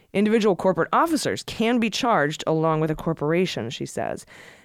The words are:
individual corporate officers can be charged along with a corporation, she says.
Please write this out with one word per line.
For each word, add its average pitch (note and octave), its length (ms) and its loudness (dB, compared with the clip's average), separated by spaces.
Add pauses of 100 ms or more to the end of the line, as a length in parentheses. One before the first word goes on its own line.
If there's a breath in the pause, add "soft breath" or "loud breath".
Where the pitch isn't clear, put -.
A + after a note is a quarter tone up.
(140 loud breath)
individual G#3 420 2
corporate E3 380 0
officers C4 500 0
can A#3 360 0
be A3+ 100 0
charged E3 580 0
along D#3+ 320 2
with D#3 100 0
a D#3 60 -2
corporation, D#3+ 720 -2
she - 160 -8
says. - 400 -6 (400 loud breath)